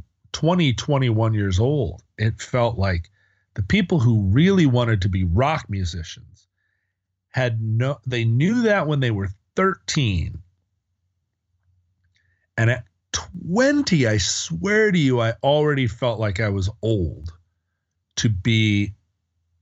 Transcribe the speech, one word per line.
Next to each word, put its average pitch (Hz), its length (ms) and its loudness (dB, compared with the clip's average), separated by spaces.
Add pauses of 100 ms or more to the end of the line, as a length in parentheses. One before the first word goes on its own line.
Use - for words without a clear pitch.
(320)
twenty, 160 420 0
twenty-one 113 600 0
years 98 260 0
old, 123 420 -2 (160)
it 110 240 -2
felt 120 360 -2
like 95 320 -2 (460)
the 107 80 -4
people 185 360 0
who 113 300 2
really 175 360 4
wanted 120 360 2
to 98 80 -2
be 92 140 -2
rock 127 460 0
musicians - 800 -10 (800)
had 120 320 -2
no, 113 440 -2
they 123 180 -2
knew 151 400 2
that 202 240 2
when 151 120 0
they 123 120 0
were 98 180 -4 (260)
thirteen. 139 840 -2 (2250)
And 113 120 4
at - 160 -2 (260)
twenty, 196 960 0
I 107 100 2
swear 196 760 0
to 180 60 2
you, 131 220 4
I 113 140 0 (100)
already 143 440 2
felt 113 320 -4
like 104 200 -2
I 110 100 0
was 98 200 -2 (120)
old 90 500 -2 (840)
to - 140 0
be, 104 640 0 (680)